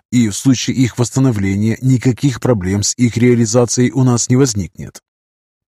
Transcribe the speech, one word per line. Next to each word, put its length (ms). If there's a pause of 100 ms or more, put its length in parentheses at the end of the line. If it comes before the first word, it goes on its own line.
(100)
и 180
в 60
случае 420
их 200
восстановления 840
никаких 580
проблем 440
с 140
их 200
реализацией 760
у 120
нас 260
не 80
возникнет. 640 (680)